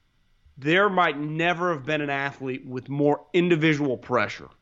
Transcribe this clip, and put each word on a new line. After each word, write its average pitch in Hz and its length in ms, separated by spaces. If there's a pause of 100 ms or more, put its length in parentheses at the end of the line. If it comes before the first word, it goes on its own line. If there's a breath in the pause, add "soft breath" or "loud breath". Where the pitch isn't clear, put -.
(580)
there 170 320
might 170 300
never 165 540
have 135 120
been 151 140
an 147 100
athlete 139 560
with 127 220
more 143 460
individual 156 640
pressure 104 500 (140)